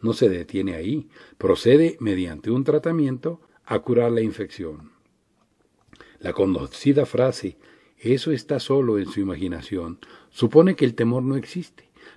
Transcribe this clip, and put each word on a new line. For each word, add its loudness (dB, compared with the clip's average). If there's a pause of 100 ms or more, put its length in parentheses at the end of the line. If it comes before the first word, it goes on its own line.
no 0
se 4
detiene -4
ahí, -6 (280)
procede 4
mediante -4
un 0
tratamiento -2 (240)
a -2
curar 2
la 0
infección. -8 (1300)
La -6
conocida 2
frase, -2 (420)
"Eso 0
está -4
solo 2
en -4
su -10
imaginación", -6 (320)
supone 4
que 0
el 2
temor 0
no -2
existe. -10 (340)